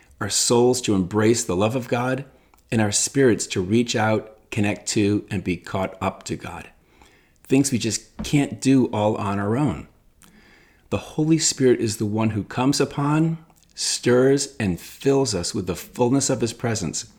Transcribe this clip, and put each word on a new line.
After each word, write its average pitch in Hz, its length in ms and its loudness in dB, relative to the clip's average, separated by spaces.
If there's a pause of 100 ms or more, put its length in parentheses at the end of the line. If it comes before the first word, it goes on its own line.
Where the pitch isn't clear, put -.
(220)
our 104 80 -4
souls 123 520 2
to 107 140 0
embrace 104 480 2
the 87 100 -4
love 107 220 0
of 120 140 -6
God, 127 340 -2 (480)
and 113 80 0
our 104 140 0
spirits 123 540 2
to - 120 -4
reach 110 340 0
out, 110 460 -2 (120)
connect 101 360 -2
to, 101 420 0
and 98 140 -4
be 87 140 -2
caught - 420 -6
up 95 240 -6
to - 140 -6
God. 85 320 -14 (760)
Things 135 300 2
we 120 40 2
just 104 460 -6
can't - 380 0
do 131 240 4
all 107 320 0
on 101 200 -4
our 104 200 -2
own. 117 320 -2 (1000)
The 104 60 0
Holy 156 400 0
Spirit - 440 2
is 110 160 -2
the 113 80 -4
one 110 240 0
who 101 160 -2
comes 131 340 0
upon, 151 600 0 (340)
stirs, 131 840 2
and 92 220 -2
fills 135 560 -2
us 85 180 -4
with 98 140 -4
the 90 80 -4
fullness 123 540 0
of 123 100 -2
his 113 140 -2
presence - 640 -6